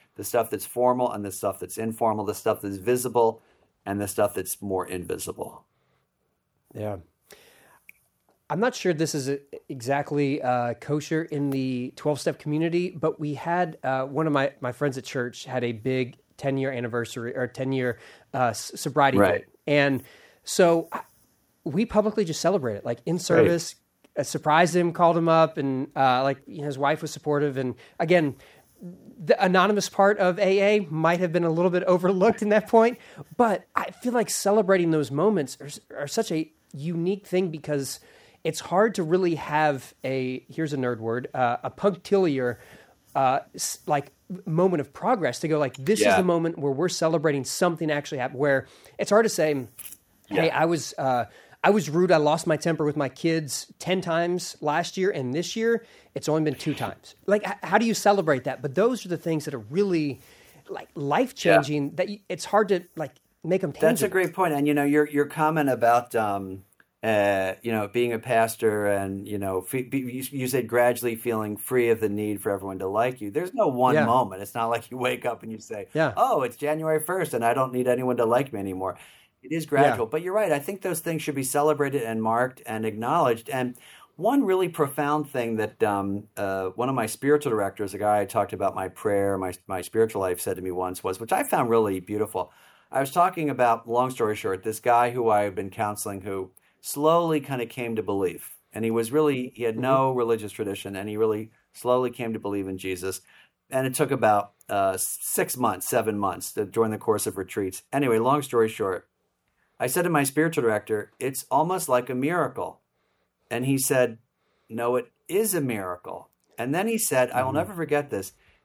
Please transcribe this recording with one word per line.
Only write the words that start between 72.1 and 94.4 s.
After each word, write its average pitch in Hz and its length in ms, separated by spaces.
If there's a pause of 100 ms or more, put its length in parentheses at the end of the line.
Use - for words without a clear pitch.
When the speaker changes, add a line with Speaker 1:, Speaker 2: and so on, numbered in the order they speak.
Speaker 1:
for 107 120
everyone 95 260
to 95 80
like 117 340
you. 104 80
There's 165 240
no 226 140
one 127 300
Speaker 2:
Yeah. 151 100
Speaker 1:
moment. 113 340
It's 101 140
not 117 140
like 117 200
you 127 80
wake 127 300
up 117 160
and 110 80
you 110 80
say, 104 360
Speaker 2:
Yeah. 151 220
Speaker 1:
"Oh, 214 260
it's 123 140
January 156 440
first 175 340
and 117 100
I 117 100
don't 131 180
need 123 160
anyone 123 300
to 120 60
like 123 280
me 104 80
anymore." 95 380 (440)
It 135 100
is 160 140
gradual, 135 400
Speaker 2:
Yeah. 107 40
Speaker 1:
but 156 120
you're 185 120
right. 208 180
I 143 80
think 196 220
those 170 180
things 165 220
should 147 120
be 135 80
celebrated 143 600
and 113 200
marked 117 420
and 110 220
acknowledged. 117 640
And 127 260 (400)
one 240 280
really 185 240
profound 151 640
thing 117 260
that, 110 260
um, 101 540
uh, 95 300 (100)
one 120 120
of 135 60
my 117 120
spiritual 143 440
directors, 101 440
a 101 40
guy 104 220
I 101 40
talked 98 280
about 98 220
my 95 140
prayer, 98 500
my, 92 140 (140)
my 95 140
spiritual 110 400
life, 92 200
said 95 160
to 90 60
me 92 80
once 90 320
was, 92 160
which 113 140
I 196 100
found 151 280
really 107 280
beautiful. 104 540 (400)
I - 80
was 139 100
talking 175 400
about, 117 380
long 123 220
story 107 260
short, 95 260